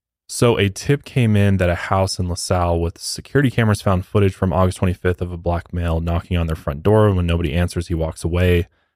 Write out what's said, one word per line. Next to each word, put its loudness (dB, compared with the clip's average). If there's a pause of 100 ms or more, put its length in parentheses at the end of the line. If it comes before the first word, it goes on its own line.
(280)
So 2
a 2
tip -4
came 2
in 4
that 2
a 0
house -2
in -2
LaSalle 0
with -4
security -2
cameras 0
found 0
footage 0
from -2
August 0
twenty-fifth -2
of -8
a -10
black -6
male -2
knocking -4
on 0
their -4
front -8
door. 4
When 0
nobody 0
answers, -2
he -4
walks -4
away. 2 (300)